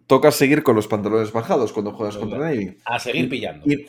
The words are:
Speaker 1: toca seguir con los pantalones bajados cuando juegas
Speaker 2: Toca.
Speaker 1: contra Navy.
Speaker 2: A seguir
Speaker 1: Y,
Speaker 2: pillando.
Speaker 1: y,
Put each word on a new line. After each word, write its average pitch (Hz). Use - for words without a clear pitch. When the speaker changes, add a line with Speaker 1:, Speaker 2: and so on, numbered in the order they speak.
Speaker 1:
toca 135
seguir 147
con 127
los 104
pantalones 107
bajados 113
cuando 101
juegas 104
Speaker 2:
Toca. 104
Speaker 1:
contra 143
Navy. 101
Speaker 2:
A 120
seguir 123
Speaker 1:
Y, -
Speaker 2:
pillando. 101
Speaker 1:
y, 143